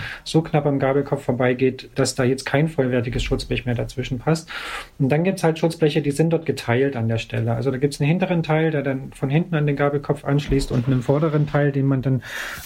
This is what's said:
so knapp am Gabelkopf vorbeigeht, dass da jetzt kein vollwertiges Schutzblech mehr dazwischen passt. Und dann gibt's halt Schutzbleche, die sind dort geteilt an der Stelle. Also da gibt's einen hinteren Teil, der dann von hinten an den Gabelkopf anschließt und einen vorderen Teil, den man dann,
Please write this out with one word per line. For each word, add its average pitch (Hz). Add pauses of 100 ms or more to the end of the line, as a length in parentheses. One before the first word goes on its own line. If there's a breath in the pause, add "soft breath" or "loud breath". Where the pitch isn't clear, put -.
(240 loud breath)
so -
knapp 156
am 143
Gabelkopf 135
vorbeigeht, 127
dass 127
da 131
jetzt 131
kein 147
vollwertiges 123
Schutzblech 123
mehr 123
dazwischen 123
passt. 160 (500 loud breath)
Und 135
dann 151
gibt's 185
halt 160
Schutzbleche, 160
die 143
sind 160
dort 160
geteilt 127
an 113
der 113
Stelle. 113
Also 120
da 131
gibt's 143
einen 143
hinteren 180
Teil, 156
der 147
dann 135
von -
hinten 170
an 147
den 143
Gabelkopf 143
anschließt 139
und 123
einen 131
vorderen 147
Teil, 143
den 139
man 135
dann, 131 (440 loud breath)